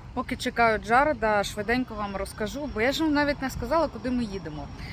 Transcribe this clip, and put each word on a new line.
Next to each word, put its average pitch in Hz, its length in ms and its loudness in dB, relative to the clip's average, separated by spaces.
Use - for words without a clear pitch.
Поки 247 220 -4
чекаю 233 420 4
Джареда, 214 680 4
швиденько 233 500 -2
вам 202 220 -4
розкажу, 214 580 -6
бо 214 60 -2
я 247 120 2
ж 302 100 -2
вам 320 100 4
навіть 285 300 2
не 262 80 -4
сказала, 285 380 0
куди 233 220 -6
ми 247 140 0
їдемо. 160 400 -8